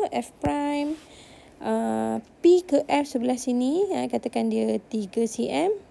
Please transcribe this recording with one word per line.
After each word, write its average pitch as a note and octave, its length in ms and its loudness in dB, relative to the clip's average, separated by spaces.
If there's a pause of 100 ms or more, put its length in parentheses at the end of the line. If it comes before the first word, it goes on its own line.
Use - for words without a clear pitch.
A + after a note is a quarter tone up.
(140)
F - 240 -4
prime, D4 560 -2 (640)
uh, A3 640 -2 (240)
P F4 160 8
ke C#4+ 240 2
F C#4+ 240 0
sebelah B3 240 0
sini, B3+ 560 0
ha, B3+ 160 -2
katakan A#3 400 -2
dia A3 400 0
tiga A3 400 -2
C A3+ 240 -4
M, F4 240 0 (160)